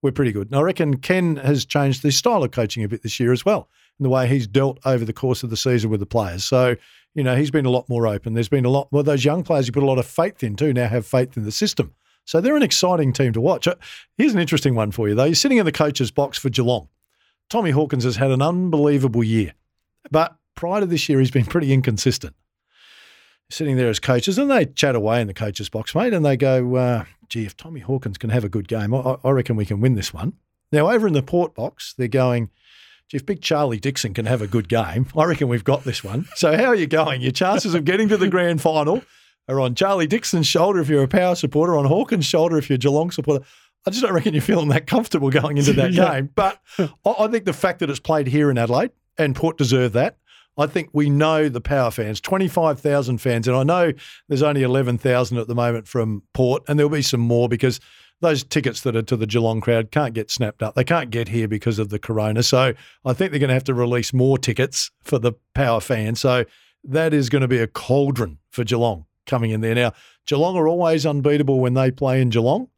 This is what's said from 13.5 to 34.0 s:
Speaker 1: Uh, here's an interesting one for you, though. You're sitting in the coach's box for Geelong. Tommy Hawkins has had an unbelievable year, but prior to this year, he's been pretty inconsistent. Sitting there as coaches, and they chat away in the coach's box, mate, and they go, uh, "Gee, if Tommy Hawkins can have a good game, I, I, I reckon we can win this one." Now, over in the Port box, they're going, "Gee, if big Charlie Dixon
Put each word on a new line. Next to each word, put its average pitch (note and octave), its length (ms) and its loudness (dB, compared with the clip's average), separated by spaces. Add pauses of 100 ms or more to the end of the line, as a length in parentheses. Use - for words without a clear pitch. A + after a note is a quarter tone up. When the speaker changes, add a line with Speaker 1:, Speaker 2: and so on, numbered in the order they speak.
Speaker 1:
Uh, F3+ 60 0 (460)
here's B3 160 4
an F#3 40 2
interesting C#3+ 360 0
one G#2+ 160 0
for G#2+ 180 -2
you, G#2 60 2
though. A#2+ 100 4
You're E3 80 2
sitting C4+ 240 2
in G#3 80 4
the D#3 60 2
coach's C#3 400 0
box C#3+ 260 -2
for C#3 120 -2
Geelong. A#2 400 0 (600)
Tommy G3+ 220 0
Hawkins C#3 320 0
has A#2+ 140 -2
had C3+ 120 0
an C3 140 0
unbelievable D3 800 2
year, A2 300 0 (580)
but D#3+ 240 2 (180)
prior F#3+ 280 -4
to G3 40 0
this E3+ 240 -2
year, C#3 100 4
he's C3 120 2
been B2 140 2
pretty D3 280 0
inconsistent. B2 640 0 (1120)
Sitting C#3+ 280 -2
there B2 100 2
as A2 120 0
coaches, C3+ 380 0
and C#4 140 2
they G#3+ 140 4
chat C3+ 280 0
away A2+ 280 0
in G#2+ 60 -2
the F#2+ 60 -8
coach's G#2 360 -8
box, - 260 -8
mate, A3+ 180 0
and E3 120 0
they C#3 100 2
go, C3 400 0
uh, B2 300 0 (240)
"Gee, A2+ 160 -6
if G2 100 -12
Tommy D#3+ 240 -16
Hawkins A#2+ 380 -6
can A#2 120 -6
have A#2 140 0
a G2+ 60 -4
good G2+ 180 -4
game, A2 260 -2
I, C3+ 40 0
I, C3 260 -2
I C3 60 0
reckon B2+ 260 0
we G#2 100 -2
can G2+ 140 -4
win B2 160 2
this G2 180 -6
one." G#2+ 200 -6 (400)
Now, D3+ 180 4
over A3 160 2
in F3 60 2
the C#3 100 2
Port E3+ 320 -2
box, - 420 -10
they're B2 120 -2
going, B2 400 2 (580)
"Gee, - 80 -12
if C#3 100 -6
big G3+ 160 -6
Charlie C#3+ 380 0
Dixon B2+ 340 -4